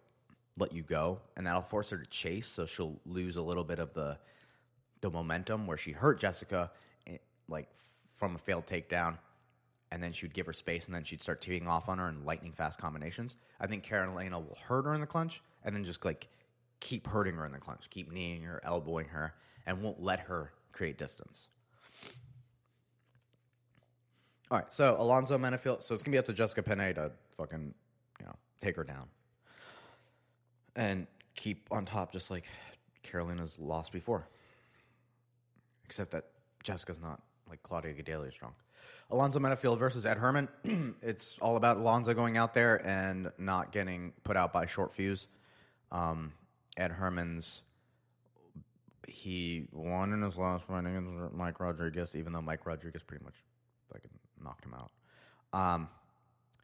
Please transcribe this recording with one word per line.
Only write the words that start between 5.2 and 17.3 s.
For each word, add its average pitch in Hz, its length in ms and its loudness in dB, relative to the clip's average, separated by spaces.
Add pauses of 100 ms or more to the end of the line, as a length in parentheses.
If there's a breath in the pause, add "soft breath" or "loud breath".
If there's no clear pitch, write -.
where 80 100 -2
she 76 160 -8
hurt 120 280 6
Jessica, 90 500 0 (360 loud breath)
eh, 85 120 -10 (300)
like, - 200 -6 (440)
from 87 240 -2
a - 20 -8
failed 85 280 -2
takedown, 85 520 0 (720)
and 85 120 -6
then 85 100 -2
she'd 80 220 -6
give 87 120 -2
her 82 60 -4
space, 85 340 -2
and 90 80 -6
then 82 100 -4
she'd - 180 -8
start - 180 -2
teeing 87 260 -2
off 85 220 2
on 92 100 0
her 90 100 0
in 76 160 -6
lightning 80 280 -4
fast 78 260 -2
combinations. 80 580 -6 (220 soft breath)
I 98 80 -2
think 98 160 -4
Carolina 92 560 0
will 78 280 -8
hurt 131 180 2
her 147 100 2
in 156 60 0
the 147 60 -2
clinch, 165 360 -2 (220 soft breath)
and 101 100 -2
then 104 80 -2
just, 87 220 -6
like, 82 240 -2 (520 soft breath)
keep - 260 -6
hurting 95 300 2